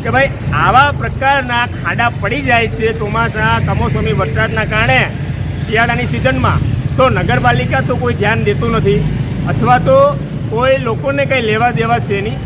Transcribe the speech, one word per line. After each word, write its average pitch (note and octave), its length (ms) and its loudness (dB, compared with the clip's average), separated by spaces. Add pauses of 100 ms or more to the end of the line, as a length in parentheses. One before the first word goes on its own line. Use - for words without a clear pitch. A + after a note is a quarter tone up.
કે A#3+ 60 -4
ભાઈ C4+ 220 2 (340)
આવા B3+ 240 4 (120)
પ્રકારના B3+ 680 0
ખાડા A3+ 440 -2 (100)
પડી B3+ 200 -2
જાય A#3 260 2
છે A3 200 -2 (120)
ચોમાસા A3 540 0 (120)
કમોસમી A3 560 0
વરસાદના G#3+ 440 -2
કારણે A#3 360 2 (640)
શિયાળાની A#3 480 0
સિઝનમાં, B3 460 0 (380)
તો C4 120 4
નગરપાલિકા B3 720 0
તો B3+ 140 0
કોઈ B3 180 -2
ધ્યાન G#3+ 320 0
દેતું G3 320 0
નથી G3 220 2 (500)
અથવા B3 300 2
તો C4 180 4 (520)
કોઈ B3+ 280 2
લોકોને C4 480 -2
કંઈ C4 160 0
લેવા A3+ 300 0
દેવા A#3 280 0
છે G3 220 -2
નહીં. A3 240 -4